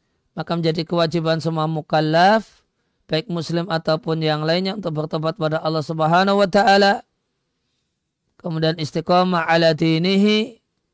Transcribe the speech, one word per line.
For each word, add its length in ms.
Maka 180
menjadi 300
kewajiban 560
semua 260
mukallaf, 960
baik 240
muslim 400
ataupun 480
yang 240
lainnya, 320
untuk 240
bertobat 400
pada 240
Allah 180
Subhanahu 640
wa 80
taala. 560
Kemudian 400
istiqamah 680
ala 260
dinihi, 840